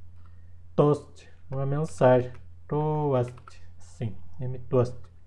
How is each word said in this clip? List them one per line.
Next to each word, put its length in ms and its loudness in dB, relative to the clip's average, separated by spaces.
toast, 520 2
uma 160 -2
mensagem 640 4
toast, 680 0
sim, 400 -8
M 220 -4
toast, 360 4